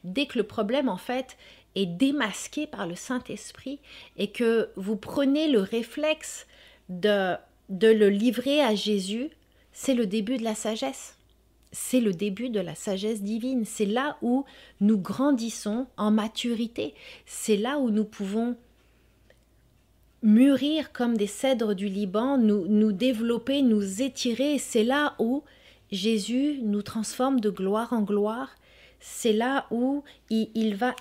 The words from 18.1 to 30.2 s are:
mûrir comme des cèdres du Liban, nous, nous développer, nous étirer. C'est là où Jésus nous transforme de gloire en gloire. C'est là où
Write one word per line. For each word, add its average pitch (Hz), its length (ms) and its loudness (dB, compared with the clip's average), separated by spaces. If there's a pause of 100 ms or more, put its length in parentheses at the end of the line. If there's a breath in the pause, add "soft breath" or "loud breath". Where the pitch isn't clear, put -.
mûrir 269 680 6
comme 240 240 -2
des 208 120 0
cèdres 226 480 0
du 190 120 -4
Liban, 208 520 0
nous, 208 280 4
nous 214 240 4
développer, 233 720 0
nous 208 400 2
étirer. 262 560 -2
C'est 233 260 0
là 277 360 0
où 247 240 -2 (480 soft breath)
Jésus 226 720 0
nous 208 180 0
transforme 254 580 -2
de 208 120 0
gloire 202 420 -2
en 226 80 2
gloire. 208 480 -2 (500 soft breath)
C'est - 320 -2
là 247 380 0
où 262 340 -2 (280 loud breath)